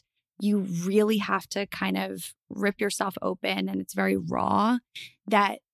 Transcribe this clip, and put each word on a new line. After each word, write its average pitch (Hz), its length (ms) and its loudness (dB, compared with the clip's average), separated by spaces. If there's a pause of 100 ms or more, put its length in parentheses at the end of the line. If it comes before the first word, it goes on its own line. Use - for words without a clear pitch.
(400)
you 208 180 2
really 196 600 2
have 196 320 -2
to 196 180 -4
kind 190 280 -2
of 190 380 -6 (160)
rip 202 300 -2
yourself 202 420 -2
open 190 460 -2
and 190 120 -2
it's - 140 -8
very 190 220 2
raw, 202 640 2 (500)
that 202 320 4 (140)